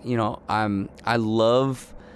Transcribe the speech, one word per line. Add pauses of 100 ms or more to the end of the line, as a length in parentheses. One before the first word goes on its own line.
You
know,
I'm, (160)
I
love (220)